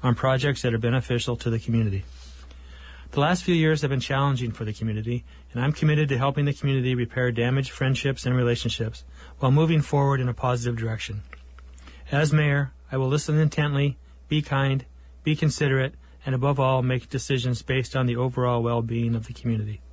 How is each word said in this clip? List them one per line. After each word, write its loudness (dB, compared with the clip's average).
on 2
projects 0
that 0
are 0
beneficial 0
to -4
the 0
community. 0
The -2
last 2
few 2
years 4
have 0
been 0
challenging 0
for -6
the -4
community, -4
and -2
I'm 2
committed 2
to 0
helping 0
the 0
community 0
repair 0
damaged 0
friendships -2
and 2
relationships 0
while 2
moving 4
forward 2
in 0
a -2
positive -2
direction. -6
As 2
mayor, 2
I -2
will 0
listen 0
intently, 2
be 0
kind, 0
be 2
considerate, 2
and -2
above 0
all, 4
make 0
decisions -2
based -2
on 2
the 2
overall 0
well-being 0
of -4
the -12
community. -4